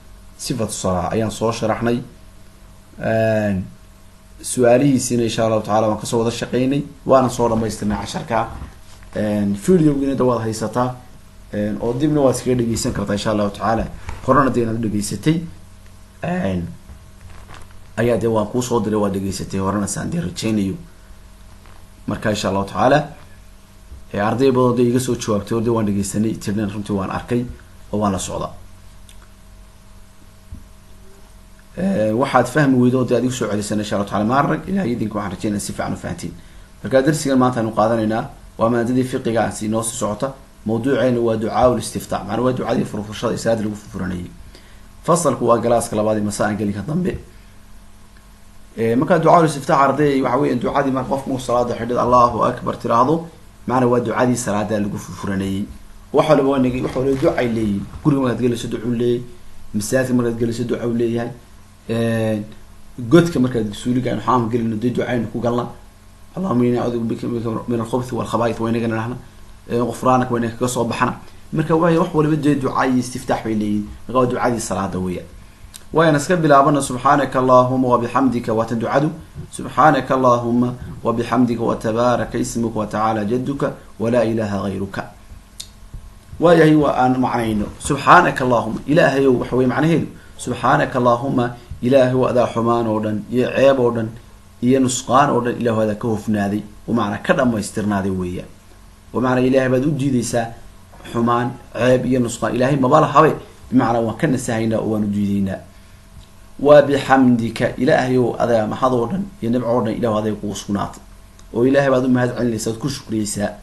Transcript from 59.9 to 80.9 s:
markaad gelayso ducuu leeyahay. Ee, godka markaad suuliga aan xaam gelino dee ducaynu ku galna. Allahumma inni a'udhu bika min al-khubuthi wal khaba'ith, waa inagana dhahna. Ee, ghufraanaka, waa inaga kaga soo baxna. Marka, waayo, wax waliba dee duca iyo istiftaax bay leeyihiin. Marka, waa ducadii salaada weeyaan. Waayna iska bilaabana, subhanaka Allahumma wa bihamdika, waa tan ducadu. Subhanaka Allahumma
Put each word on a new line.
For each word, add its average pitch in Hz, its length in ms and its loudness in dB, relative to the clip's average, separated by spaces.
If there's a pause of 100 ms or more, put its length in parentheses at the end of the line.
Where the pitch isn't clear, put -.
markaad 117 260 0
gelayso 117 240 -2
ducuu 117 300 -2
leeyahay. 117 380 -2 (580)
Ee, 113 540 0 (560)
godka 151 400 4
markaad 120 340 -2
suuliga 123 380 -2
aan 113 100 -4
xaam 113 300 2
gelino 113 240 -2
dee 120 160 -2
ducaynu 113 400 -4
ku 123 80 -8
galna. 120 260 -2 (720)
Allahumma 185 280 0
inni 123 120 2
a'udhu 120 220 -2 (100)
bika 123 180 -6 (400)
min 120 140 -2
al-khubuthi 123 340 -4
wal 110 120 -4
khaba'ith, 113 320 -2
waa 113 100 -2
inagana 113 260 -2
dhahna. 117 220 -6 (540)
Ee, 117 100 0
ghufraanaka, 123 520 0
waa 117 60 0
inaga 113 160 -4
kaga 123 120 -2
soo 123 180 -2
baxna. 117 280 -2 (400)
Marka, 160 220 0
waayo, 170 260 4
wax 180 120 0
waliba 156 220 2
dee 143 200 2
duca 131 320 -2
iyo 127 100 2
istiftaax - 460 -4
bay 110 120 -2
leeyihiin. 104 320 -2 (200)
Marka, 123 120 0
waa 127 60 4
ducadii 117 340 0
salaada 92 400 -4
weeyaan. 90 260 -4 (680)
Waayna 156 240 4
iska 180 200 0
bilaabana, 147 440 6
subhanaka 135 580 0
Allahumma 127 480 6
wa 120 120 4
bihamdika, 120 540 0
waa 113 120 0
tan 117 140 -4
ducadu. 117 300 0 (420)
Subhanaka 131 640 2
Allahumma 123 580 2 (300)